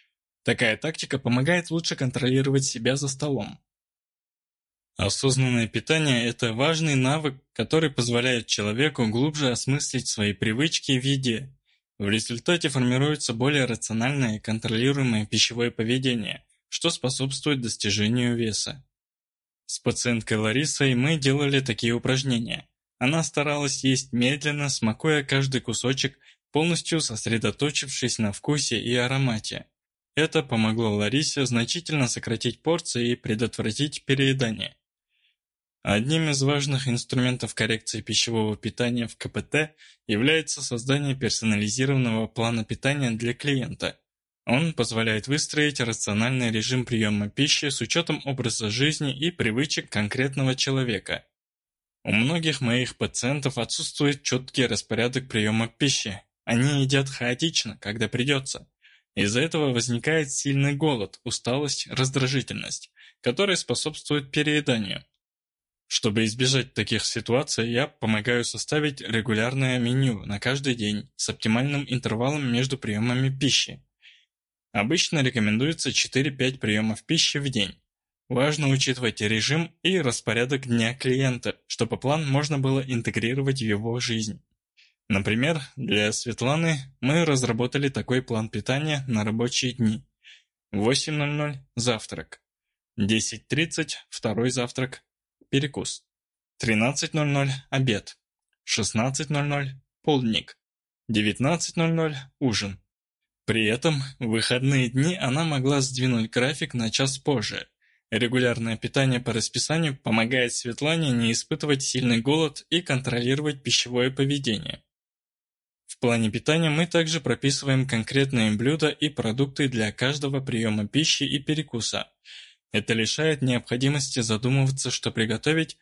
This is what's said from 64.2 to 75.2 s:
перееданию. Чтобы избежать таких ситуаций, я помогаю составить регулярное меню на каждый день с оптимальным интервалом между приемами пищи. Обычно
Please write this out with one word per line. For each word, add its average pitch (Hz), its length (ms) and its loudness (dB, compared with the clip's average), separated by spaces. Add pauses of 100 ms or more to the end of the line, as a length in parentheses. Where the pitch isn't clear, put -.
перееданию. 147 720 0 (840)
Чтобы 110 380 2
избежать 127 480 0
таких 110 320 0
ситуаций, 117 640 0
я 127 160 0
помогаю 113 580 0
составить 147 560 -2
регулярное 117 760 0
меню 120 460 2
на 101 140 -4
каждый 135 360 0
день 104 400 -4
с - 140 -4
оптимальным 135 600 0
интервалом 123 640 -2
между 131 240 0
приемами 120 520 0
пищи. 135 540 0 (880)
Обычно 143 520 0